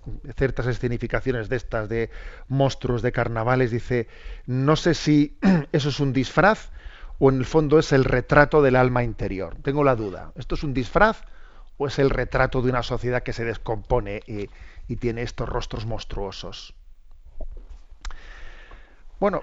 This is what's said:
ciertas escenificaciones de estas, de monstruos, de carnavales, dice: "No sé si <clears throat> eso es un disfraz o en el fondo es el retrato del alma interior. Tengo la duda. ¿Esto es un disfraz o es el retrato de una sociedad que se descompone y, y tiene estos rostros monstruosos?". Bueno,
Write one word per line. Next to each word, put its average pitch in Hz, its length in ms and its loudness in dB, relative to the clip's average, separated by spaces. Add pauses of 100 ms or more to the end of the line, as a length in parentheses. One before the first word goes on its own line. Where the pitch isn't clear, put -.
(360)
ciertas 131 320 -2
escenificaciones 120 800 -2
de 127 80 -2
estas, 113 320 -4
de 113 220 -2 (400)
monstruos, 127 520 0
de 120 120 0
carnavales, 117 580 0
dice: 120 380 -2 (380)
"No 135 280 2
sé 156 200 2
si 147 460 2
<clears throat> 185 300 4
eso 147 160 2
es 143 140 -2
un 139 100 2
disfraz 156 600 2 (480)
o 135 100 8
en 135 80 4
el 127 80 0
fondo 156 340 4
es 156 140 2
el 135 100 6
retrato 139 580 4
del 131 140 6
alma 123 280 4
interior. 98 600 -4
Tengo 143 220 2
la 131 100 4
duda. 90 400 -6
¿Esto 143 200 -6
es - 80 -4
un 147 100 -2
disfraz 180 500 2 (540)
o 143 100 -2
es 123 100 -6
el 139 120 6
retrato 127 520 0
de 123 80 2
una 123 140 0
sociedad 123 400 -2
que - 80 -6
se 117 140 -4
descompone 107 800 -2
y, 104 220 -8 (400)
y 117 80 -6
tiene 117 240 -2
estos 120 260 -6
rostros 113 380 -6
monstruosos?". 101 880 -8 (2500)
Bueno, 196 220 0